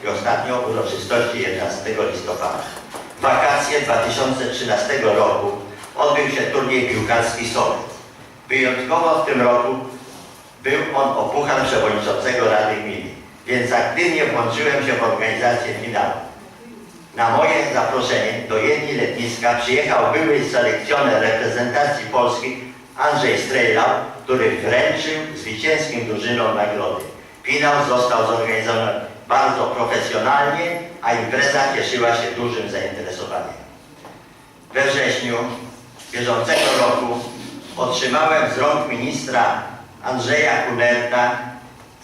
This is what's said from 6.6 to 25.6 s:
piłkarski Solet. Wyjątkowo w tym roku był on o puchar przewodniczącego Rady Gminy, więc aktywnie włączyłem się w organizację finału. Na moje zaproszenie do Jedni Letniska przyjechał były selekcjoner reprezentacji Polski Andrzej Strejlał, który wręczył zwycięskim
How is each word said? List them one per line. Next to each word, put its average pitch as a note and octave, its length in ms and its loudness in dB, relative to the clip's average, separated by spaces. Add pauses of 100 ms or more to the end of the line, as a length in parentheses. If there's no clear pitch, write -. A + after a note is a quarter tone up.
piłkarski A#2 600 0
Solet. - 300 0 (680)
Wyjątkowo C3 760 2
w - 40 0
tym A3 160 2
roku C3 320 4 (880)
był C3+ 180 0 (140)
on C3+ 240 2
o - 100 0
puchar C#3+ 380 0
przewodniczącego B2 840 2
Rady - 260 2
Gminy, - 340 -8 (360)
więc B2 260 0
aktywnie D#3+ 540 2
włączyłem C#3+ 600 0
się C3 60 0
w - 100 0
organizację A#2 720 0 (100)
finału. A2 280 -2 (1040)
Na - 200 2
moje - 380 2
zaproszenie A2 580 2 (160)
do A2 100 2
Jedni A2 340 2
Letniska - 640 0
przyjechał D3 580 2
były D#3 380 2
selekcjoner C3+ 720 2
reprezentacji B2 840 0
Polski B2+ 580 0 (340)
Andrzej D3 400 2
Strejlał, - 500 2 (360)
który B2 320 2
wręczył - 800 0
zwycięskim A#2+ 680 -2